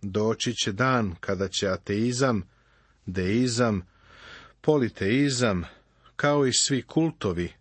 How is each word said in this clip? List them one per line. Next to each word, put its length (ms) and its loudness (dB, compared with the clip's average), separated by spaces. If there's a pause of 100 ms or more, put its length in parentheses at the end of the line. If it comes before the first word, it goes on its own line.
Doći 520 -2
će 180 -4
dan 480 0
kada 280 -2
će 200 -2
ateizam, 800 0 (560)
deizam, 800 0 (720)
politeizam, 1000 2 (520)
kao 300 2
i 80 0
svi 280 0
kultovi 800 -2